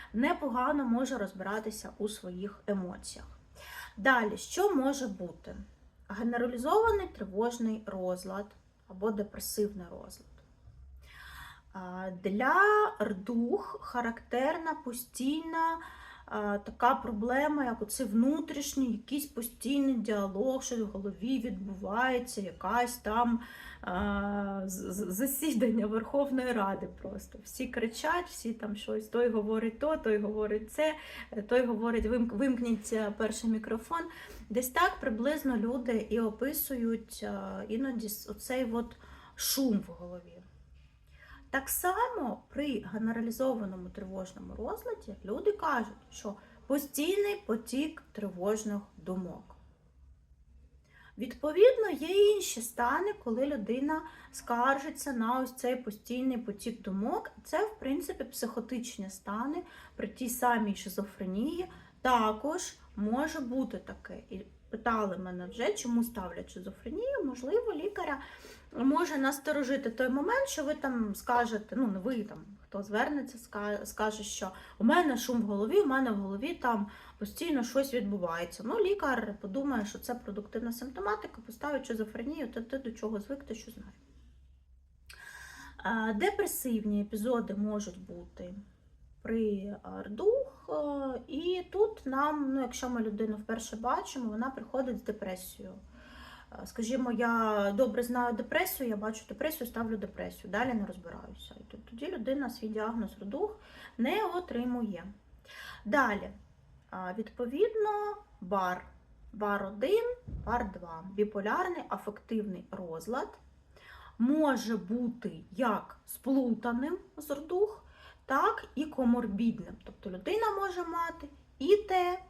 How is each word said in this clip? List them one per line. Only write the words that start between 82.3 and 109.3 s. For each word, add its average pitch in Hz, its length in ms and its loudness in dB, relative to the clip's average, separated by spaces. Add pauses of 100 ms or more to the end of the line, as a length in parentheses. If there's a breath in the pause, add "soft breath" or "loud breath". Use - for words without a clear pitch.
то 240 120 -8
ти 247 180 -4
до 247 140 -6
чого 214 280 -4
звик, 277 240 -6
ти 220 100 -8
що 226 160 -12
знає. - 220 -16 (2250 loud breath)
Е, 214 40 0
депресивні 226 840 2
епізоди 214 540 0
можуть 202 460 -2
бути 180 540 -12 (680)
при, 226 340 2
е, 202 240 -6 (220)
рдух, 392 680 2
е, 277 560 -2
і 349 440 -2
тут 427 360 2
нам, 277 480 2
ну, 269 60 2
якщо 247 300 -4
ми 240 100 0
людину 214 360 0
вперше 226 400 -6
бачимо, 240 540 -2
вона 233 200 -2
приходить 254 480 -4
з - 40 -10
депресією. 190 720 -8 (800 loud breath)
Е, - 140 -12
скажімо, 240 460 0
я 220 640 4
добре 240 260 4
знаю 240 320 2
депресію, 277 540 0
я 214 80 0
бачу 214 320 -4
депресію, 254 400 -2
ставлю 226 280 -2
депресію, 185 540 -8
далі 240 240 2
не 202 120 0
розбираюся. - 720 -12
І - 20 -18
тут, - 220 -16
тоді 277 260 -8
людина 262 400 -2
свій - 180 -6
діагноз 214 420 -2 (120)
рдух 311 360 -2 (400 loud breath)
не 349 260 2
отримує. 247 800 -2 (800 loud breath)
Далі, 214 460 4 (600)
а, 185 220 -6
відповідно, 415 1040 0 (240)
бар. 180 440 0 (480)